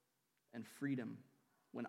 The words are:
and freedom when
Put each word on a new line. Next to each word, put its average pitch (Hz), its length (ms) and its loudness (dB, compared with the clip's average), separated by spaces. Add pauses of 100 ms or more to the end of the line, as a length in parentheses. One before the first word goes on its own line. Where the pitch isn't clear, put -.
(520)
and 117 140 -4
freedom 123 520 2 (540)
when 120 160 0